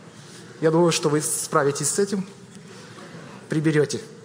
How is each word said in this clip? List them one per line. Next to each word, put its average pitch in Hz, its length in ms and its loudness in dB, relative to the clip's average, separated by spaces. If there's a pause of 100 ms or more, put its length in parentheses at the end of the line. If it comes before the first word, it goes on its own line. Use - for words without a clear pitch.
(600)
я 156 120 4
думаю, 170 180 6
что 156 180 2
вы 147 140 2
справитесь 143 640 0
с - 120 -2
этим, 196 260 0 (1200)
приберёте. 151 540 2 (220)